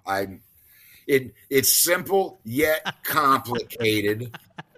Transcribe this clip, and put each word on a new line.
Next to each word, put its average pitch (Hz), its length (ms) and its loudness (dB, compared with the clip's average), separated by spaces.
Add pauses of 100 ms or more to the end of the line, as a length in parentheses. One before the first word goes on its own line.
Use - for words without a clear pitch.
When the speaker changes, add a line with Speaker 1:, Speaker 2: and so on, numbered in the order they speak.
Speaker 1:
I, 98 340 -6 (640)
it, 131 280 0 (140)
it's 135 240 2
simple 180 720 0
yet 156 540 -2
Speaker 2:
<laughs> - 60 -16
Speaker 1:
complicated. 117 1300 0 (420)